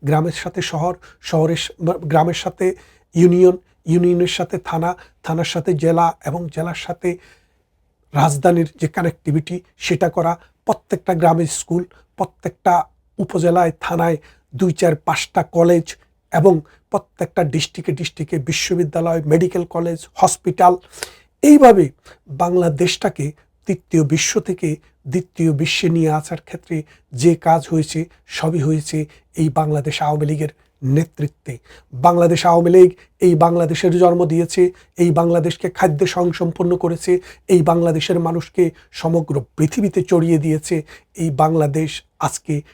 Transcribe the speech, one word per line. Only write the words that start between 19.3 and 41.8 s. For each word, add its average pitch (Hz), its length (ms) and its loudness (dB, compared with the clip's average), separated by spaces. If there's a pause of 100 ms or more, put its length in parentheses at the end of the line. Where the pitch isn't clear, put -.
কলেজ, 170 340 -6 (160)
হসপিটাল। 180 600 2 (640)
এইভাবে 240 480 8 (380)
বাংলাদেশটাকে 170 1040 -2 (340)
তৃতীয় 165 380 -2
বিশ্ব 156 360 -2
থেকে 170 360 -6 (320)
দ্বিতীয় 165 440 -2
বিশ্বে 156 360 -2
নিয়ে 165 220 2
আসার 156 300 -6
ক্ষেত্রে 165 420 -10 (300)
যে 147 220 2
কাজ 165 360 0
হয়েছে, 160 340 -2 (220)
সবই 160 340 -4
হয়েছে 156 460 -4 (280)
এই 156 140 -2
বাংলাদেশ 151 540 -4
আওয়ামী 151 240 -2
লীগের 151 220 -4 (340)
নেতৃত্বে। 143 760 -4 (340)
বাংলাদেশ 175 540 2
আওয়ামী 170 240 4
লীগ 180 200 8 (300)
এই 180 140 4
বাংলাদেশের 170 640 2
জন্ম 175 260 4
দিয়েছে, 170 480 0 (240)
এই 175 140 2
বাংলাদেশকে 170 600 0
খাদ্যে 175 360 0
স্বয়ংসম্পূর্ণ 175 720 -2
করেছে, 180 440 -2 (280)
এই 180 140 4
বাংলাদেশের 170 580 0
মানুষকে 165 500 -2 (220)
সমগ্র 160 520 -2 (120)
পৃথিবীতে 180 460 -2
ছড়িয়ে 170 360 2
দিয়েছে। 156 440 -4 (320)
এই 165 160 -4
বাংলাদেশ 156 720 0 (160)